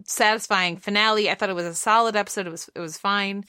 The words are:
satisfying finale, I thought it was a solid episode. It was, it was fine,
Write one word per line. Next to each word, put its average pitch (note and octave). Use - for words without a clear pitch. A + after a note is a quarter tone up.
satisfying G3+
finale, G#3
I E3+
thought G3
it F#3
was F3
a E3
solid A3
episode. G3+
It E3
was, E3
it F#3+
was D#3+
fine, G3